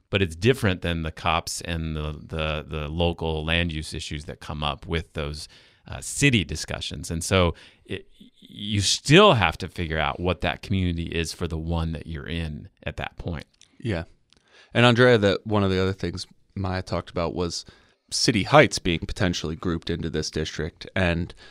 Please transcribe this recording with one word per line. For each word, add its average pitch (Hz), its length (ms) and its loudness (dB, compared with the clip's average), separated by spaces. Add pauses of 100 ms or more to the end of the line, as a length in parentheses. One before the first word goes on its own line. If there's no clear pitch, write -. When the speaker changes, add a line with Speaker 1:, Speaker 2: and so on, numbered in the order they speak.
(100)
Speaker 1:
but 98 120 2
it's 80 120 0
different 98 480 2
than 85 200 -2
the 80 100 -6
cops - 500 -2
and 80 340 -4
the, 76 240 -6
the, 78 480 -4
the 76 200 -6
local 82 560 0
land 85 280 0
use 76 220 -8
issues 73 300 -8
that - 160 -14
come 76 240 -6
up 71 220 -4
with 82 260 -4
those, 76 360 -8 (400)
uh, - 120 -12
city 120 440 2
discussions. - 680 -8
And 82 100 -4
so 90 320 2 (300)
it, - 240 -10 (320)
you 104 400 -6
still 165 540 6
have 90 240 2
to 92 100 -8
figure 78 300 -4
out 71 200 -2
what 87 220 0
that - 220 -2
community 90 440 0
is 80 260 -4
for - 140 -6
the 80 120 -4
one 82 340 -2
that 78 160 -10
you're 80 180 -10
in 82 420 -8 (140)
at - 140 -10
that - 220 -10
point. 78 280 -8 (320)
Speaker 2:
Yeah. 85 260 -4 (720)
And 120 100 6
Andrea, 123 340 8
that 101 280 2
one 104 160 2
of 98 80 4
the 92 100 2
other 95 120 2
things 90 340 -6 (300)
Maya 92 260 -4
talked - 280 -6
about 82 240 -2
was 87 300 -4 (460)
City - 320 2
Heights 139 380 6
being 85 200 0
potentially - 560 -2
grouped 82 340 -2
into 82 200 -4
this 78 200 -4
district - 640 -6
and 87 360 0 (180)